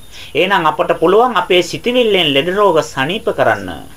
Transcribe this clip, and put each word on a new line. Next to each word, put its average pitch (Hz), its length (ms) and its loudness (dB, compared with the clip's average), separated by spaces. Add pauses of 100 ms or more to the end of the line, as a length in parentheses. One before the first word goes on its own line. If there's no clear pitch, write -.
(320)
එහෙනම් 175 340 0
අපට 151 340 0
පුළුවන් 208 380 4
අපේ 180 240 2
සිතුවිල්ලෙන් 190 720 0
ලෙඩ 139 160 0
රෝග 185 320 2
සනීප 156 480 -4
කරන්න. 107 400 0 (280)